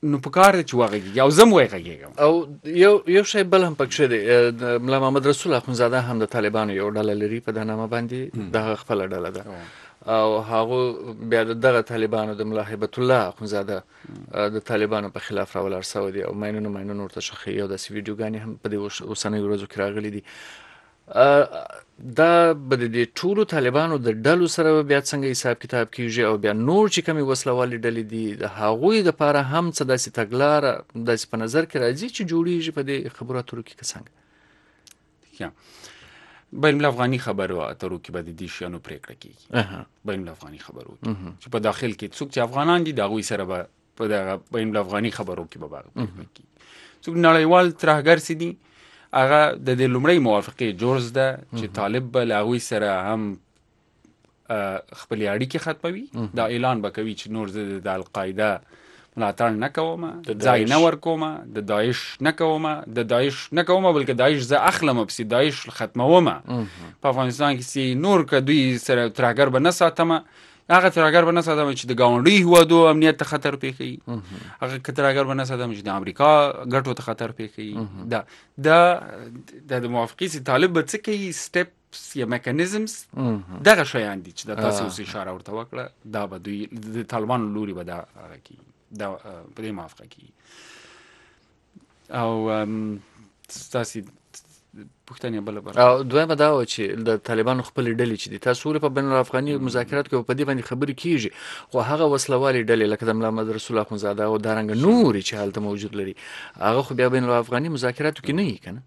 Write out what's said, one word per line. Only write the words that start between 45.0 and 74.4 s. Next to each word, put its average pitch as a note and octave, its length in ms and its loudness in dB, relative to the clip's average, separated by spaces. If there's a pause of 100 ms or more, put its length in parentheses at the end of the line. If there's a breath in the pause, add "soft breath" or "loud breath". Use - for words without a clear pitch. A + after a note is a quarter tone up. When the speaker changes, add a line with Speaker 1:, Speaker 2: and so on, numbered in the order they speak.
Speaker 1:
خبرو F2+ 320 -8
کې - 60 -20
به D#2 100 -14
به C#2+ 160 -14
پرېکړه - 240 -8
Speaker 2:
مهم. F2+ 260 -16
Speaker 1:
کیږي. - 160 -20 (540 soft breath)
څوک E3 120 -8 (120)
نړیوال E3 580 6
ترهګر D#3 440 4
سي D#3+ 120 -6
دي، E3+ 100 -4 (640 soft breath)
هغه C3+ 240 6 (260)
د - 20 -2 (100)
دې C3 140 2
لومړۍ D3 320 4
موافقې G#2+ 440 0 (120)
جرز B2 300 0
ده C3 160 0 (300)
چې G#2+ 80 -6
Speaker 2:
مهم. G2+ 120 -10
Speaker 1:
طالب A#2 380 -4
به B2 80 2
له A#2 180 0
هغوی A#2+ 240 0
سره G#2 240 -2 (160)
هم، A2 160 -2 (1300)
اه، G2 320 -4 (200)
خپلې G#2+ 320 -6
اړیکې C3 320 -4
ختموي. E3+ 380 -8 (100)
Speaker 2:
مهم. A2+ 160 -8 (100)
Speaker 1:
دا A2+ 60 0
اعلان A#2+ 380 -2
به G2+ 140 -4
کوي A2 180 -6
چې - 120 -16 (100)
نور G#2+ 180 -6
زه G2 300 -8
د - 20 -4
القاعده F#2+ 600 -4 (680 soft breath)
ملاتړ A#2 320 0 (140)
نه C#3+ 140 -2
کوم، E3 260 -4 (240)
Speaker 2:
د - 20 -12
Speaker 1:
ځای A#2 320 2
Speaker 2:
داعش. A2 120 0
Speaker 1:
نه D3 100 6
ورکوم، D#3+ 400 2 (320)
د G#2+ 160 -6
داعش A#2 300 0 (260)
نه D#3+ 40 2 (100)
کوم، D#3+ 260 0 (300)
د A#2 160 -2
داعش C3 260 0 (140)
نه E3+ 160 0
کوم، F#3 260 4
بلکې C#3 260 0
داعش C#3 300 4
زه D3 60 4 (160)
اخلم C3 340 0
پسې - 160 -8 (100)
داعش C3+ 240 2 (220)
ختموم. B2+ 500 4
Speaker 2:
مهم. A2+ 380 -6 (340 loud breath)
Speaker 1:
په C#3+ 120 0
افغانستان C3 440 0
کې B2 40 -6
سي B2+ 340 -4
نور E3+ 380 2
که C3+ 180 4
دوی C3 260 2
سره A#2+ 320 0
ترهګر B2+ 480 2
به - 20 4
نه E3 200 4
ساتم، E3 420 2 (480 soft breath)
هغه F3+ 200 8
ترهګر E3 360 6
به E3 60 2
نه E3+ 100 2
ساتم D3+ 320 0
چې B2+ 160 -8
د B2+ 120 0
ګاونډي B2 400 6
هیوادو E3+ 460 8
امنیت D#3 340 4
ته D3 40 -2
خطر C#3 380 -4
پېښوي. C3 340 -8 (100)
Speaker 2:
مهم. A#2 140 -8 (400 loud breath)